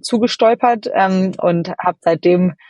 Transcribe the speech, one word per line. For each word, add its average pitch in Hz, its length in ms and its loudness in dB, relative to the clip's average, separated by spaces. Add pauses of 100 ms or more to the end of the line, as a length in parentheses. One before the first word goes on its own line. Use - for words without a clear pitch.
zugestolpert, 233 920 0
ähm, 190 460 0
und 175 400 -2
hab 180 220 -4
seitdem, 180 540 2 (160)